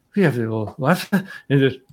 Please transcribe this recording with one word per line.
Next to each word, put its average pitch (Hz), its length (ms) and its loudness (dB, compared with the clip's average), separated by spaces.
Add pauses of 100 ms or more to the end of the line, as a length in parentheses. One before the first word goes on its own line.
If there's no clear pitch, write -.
(160)
we 202 80 2
have 147 120 2
the 120 60 -2
little 110 380 -4
left." 170 340 0
<laughs> - 360 -6
And 139 120 4
then, 131 200 0 (120)